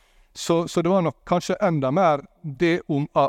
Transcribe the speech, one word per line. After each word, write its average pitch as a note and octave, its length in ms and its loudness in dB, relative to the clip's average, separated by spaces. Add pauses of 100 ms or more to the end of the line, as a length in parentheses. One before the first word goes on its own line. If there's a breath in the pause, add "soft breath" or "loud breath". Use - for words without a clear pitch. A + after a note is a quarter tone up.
(340)
Så, E3+ 340 -2
så F3 140 -2
det E3 100 0
var G3 100 2
nok D#3 140 -2 (100)
kanskje F3+ 340 -2
enda D#3 300 0
mer D#3 320 2 (200)
det E3 440 0
om, D3 280 -2
ah, C#3+ 140 2